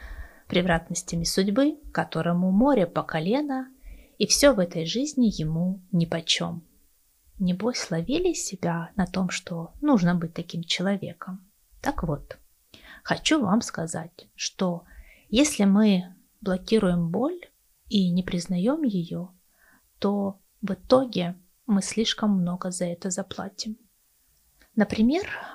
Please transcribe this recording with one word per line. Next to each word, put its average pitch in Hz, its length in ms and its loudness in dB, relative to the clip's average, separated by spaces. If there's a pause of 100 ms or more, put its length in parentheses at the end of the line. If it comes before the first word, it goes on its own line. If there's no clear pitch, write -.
(480)
превратностями 170 760 0
судьбы, 208 540 2 (160)
которому 170 580 0
море 226 340 6
по 156 160 -4
колено, 262 680 -2 (480)
и 214 100 2
всё - 260 6
в 208 60 2
этой 175 260 -2
жизни 240 460 2 (100)
ему 170 400 0 (100)
нипочём. 170 720 0 (760)
Небось, 190 500 -2
ловили 285 440 0
себя 170 640 -4
на 180 120 0
том, 185 220 -2
что 165 420 -8 (100)
нужно 202 320 4
быть 165 200 -2
таким 170 300 -8
человеком. 190 840 -6 (320)
Так - 220 -2
вот, 156 340 -6 (680)
хочу - 380 0
вам 208 200 4
сказать, - 720 -8
что - 480 -4 (460)
если 240 340 2
мы 196 500 4 (280)
блокируем 185 680 0
боль 269 300 -2 (480)
и 190 240 2
не 180 100 2
признаём 190 640 -2
её, 175 480 -4 (680)
то 202 400 -2 (220)
в 202 120 -4
итоге 196 640 2 (320)
мы 196 140 4
слишком - 480 -2
много 180 400 0
за 180 160 -4
это 175 240 -6
заплатим. 196 680 -8 (1000)
Например, 233 520 2 (280)